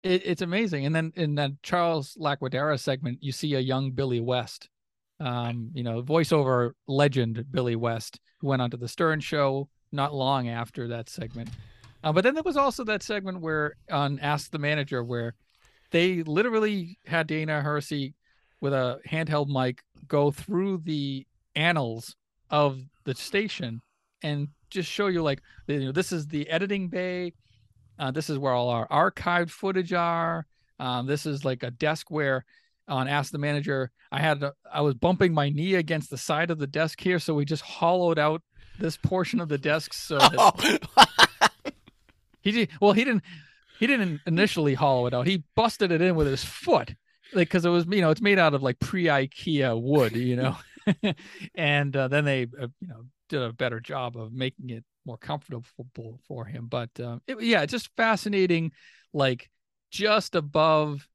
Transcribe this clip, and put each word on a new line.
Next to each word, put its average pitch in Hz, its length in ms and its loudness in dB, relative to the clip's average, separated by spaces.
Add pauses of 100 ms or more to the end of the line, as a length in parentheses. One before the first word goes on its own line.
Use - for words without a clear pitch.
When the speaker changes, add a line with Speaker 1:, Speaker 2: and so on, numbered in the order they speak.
Speaker 1:
it, 185 220 2
it's 180 180 -2
amazing. 175 440 -2
And 156 80 0
then 160 220 0
in 151 200 0
that 143 260 -2
Charles 170 580 0
Laquadera 143 580 0
segment, 127 440 -4
you 139 100 -6
see 147 220 -4
a 131 60 2
young 131 300 -2
Billy 127 300 -2
West, 120 480 -4 (520)
um, 120 540 -4
you 127 80 -6
know, 120 200 -4
voiceover 135 680 2 (140)
legend 131 640 2
Billy 123 260 -2
West, 113 440 -4 (180)
who 139 100 -4
went 135 140 2
onto 123 140 -4
the 120 120 -8
Stern 160 320 0
Show 139 480 -2 (240)
not 143 220 -2
long 131 340 0
after 117 400 -6
that 117 200 -8
segment. 113 420 -10 (520)
Uh, 156 100 0
but 185 120 4
then 262 100 4
there 311 80 -4
was 320 140 -2
also 269 280 0
that 214 180 -2
segment 190 380 -6
where 156 340 -2 (160)
on 143 300 0
Ask 147 300 -2
the 156 80 -6
Manager, 143 440 -2
where 117 320 -4 (560)
they 175 340 2
literally 202 840 0
had 165 200 0
Dana 156 360 -2
Hersey 147 520 -4 (460)
with 139 120 0
a 131 360 0
handheld 156 400 0
mic 131 340 0 (240)
go 147 240 2
through 175 540 -2
the 139 420 -4 (280)
annals 143 600 -2 (340)
of 143 300 2 (240)
the 131 100 -4
station 131 680 -6 (420)
and 147 260 -4 (200)
just 180 200 -6
show 202 180 -2
you, 175 160 0
like, 143 180 0 (280)
you 139 180 -2
know, 131 60 -4
this 180 200 0
is 156 140 -4
the 147 240 -6
editing 190 380 -2
bay. 180 440 -4 (680)
Uh, 135 120 -4
this 151 180 -4
is 151 80 -2
where 135 160 0
all 123 160 2
our 117 200 0
archived 175 600 2
footage 185 420 -2
are. 170 520 0 (360)
Um, 123 260 -2
this 147 180 -2
is, 143 200 -4
like, 131 180 -2
a 123 80 -6
desk 151 400 -2
where 139 340 0 (440)
on 131 200 0
Ask 143 220 0
the 151 80 -8
Manager, 143 520 -2 (200)
I 135 100 -4
had, 151 220 2
a, 143 120 -4 (160)
I 151 100 -4
was 147 140 2
bumping 175 380 2
my 143 180 2
knee 160 260 0
against 160 340 -2
the 135 80 -10
side 160 320 -2
of 160 80 -2
the 143 80 -4
desk 156 340 -2
here. 180 200 2
So 160 120 -2
we 147 120 2
just 147 180 -4
hollowed 170 560 2
out 156 240 2 (360)
this 160 180 -4
portion 185 440 0
of 170 80 -6
the 147 80 0
desk 151 380 -2
so - 240 -4
that - 180 8
Speaker 2:
<laughs> - 600 4
Oh. - 720 6 (720)
Speaker 1:
he 202 80 0
did, 220 200 0 (100)
well, 202 120 8
he 220 120 4
didn't, 233 180 2 (560)
he 220 80 2
didn't 196 400 2
initially 165 480 2
hollow 127 320 2
it 123 80 -2
out. 123 120 0
He 185 180 0 (100)
busted 220 380 2
it 160 100 2
in 180 140 4
with 151 100 4
his 135 180 -2
foot, - 500 0 (380)
like, 175 160 2
'cause 175 160 2
it 175 60 4
was, 175 200 4
you 202 100 2
know, 160 100 6
it's 156 100 2
made 202 180 4
out 160 160 6
of, 135 80 0
like, 123 160 0
pre-ikea 139 1040 0
wood, 127 360 2
you 123 200 0
know, 131 200 0 (300)
<laughs> 196 280 0 (400)
and, 143 420 0
uh, 131 120 0
then 147 160 2
they, 135 180 2
uh, 123 260 -8 (120)
you 180 80 -12
know, 117 160 -16 (240)
did 143 140 -2
a 117 100 -6
better 117 280 -2
job 123 360 -8
of 113 160 -12
making 131 380 -6
it 117 140 -12 (200)
more 117 140 -12
comfortable 123 1080 -12
for 120 180 -10
him. 117 240 -12
But, 120 300 -4
uh, 120 280 -8
it, 226 160 -8
yeah, 226 200 4
it's 147 100 -2
just 240 240 -6
fascinating, 190 760 2 (400)
like, 135 380 0 (400)
just 208 440 2
above 151 800 2